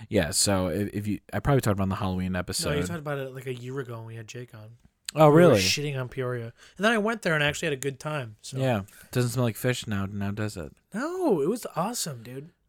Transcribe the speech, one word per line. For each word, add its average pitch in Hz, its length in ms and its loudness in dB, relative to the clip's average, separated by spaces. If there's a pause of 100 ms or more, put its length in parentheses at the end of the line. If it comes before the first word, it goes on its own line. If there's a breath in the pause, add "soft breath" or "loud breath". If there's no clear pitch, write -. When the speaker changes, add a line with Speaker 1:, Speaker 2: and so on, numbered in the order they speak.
(100)
Speaker 1:
yeah, 90 200 2
so 92 380 2
if, 95 240 -2
if 104 160 -6
you, 98 120 -2 (120)
I 104 80 -2
probably 139 220 2
talked 107 100 2
about 95 120 0
it - 0 -
on 95 40 0
the 92 80 0
Halloween 92 400 -2
episode. - 340 -4
Speaker 2:
No, 147 60 0
you - 60 0
talked 170 180 -6
about 143 180 -6
it, 131 160 -8
like, 127 120 -12
a 127 80 -6
year 127 260 -8
ago 120 160 -10
when 113 100 -14
we 113 100 -14
had 113 120 -14
Jake 123 260 -14
on. 107 140 -18 (460)
Speaker 1:
Oh, 156 140 8
Speaker 2:
We 147 40 10
were 151 60 8
Speaker 1:
really? 147 220 10
Speaker 2:
shitting 139 380 0
on 127 120 -6
Peoria. 123 420 -6 (240 loud breath)
And 185 80 -4
then 233 80 4
I 226 60 2
went 220 240 -2
there 170 120 2
and 151 80 2
actually 147 240 0
had 151 60 0
a 135 80 -4
good 139 180 -2
time, 135 440 -8
so. 135 160 -8
Speaker 1:
Yeah. 123 240 2 (280 loud breath)
Doesn't 123 200 2
smell 123 160 0
like 107 100 0
fish 127 320 -2
now. 98 180 -2
Now 101 240 -4
does 107 260 -4
it? 76 160 -10 (220)
Speaker 2:
No, 302 460 0
it 143 80 2
was 233 260 -2
awesome, 165 480 -4
dude. 131 280 -14 (180)